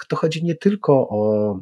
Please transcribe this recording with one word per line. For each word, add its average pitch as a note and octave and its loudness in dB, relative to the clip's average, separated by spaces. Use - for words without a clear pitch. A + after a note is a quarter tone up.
to D3+ -4
chodzi D#3+ -2
nie E3+ -2
tylko G3+ 0
o, G#2+ 0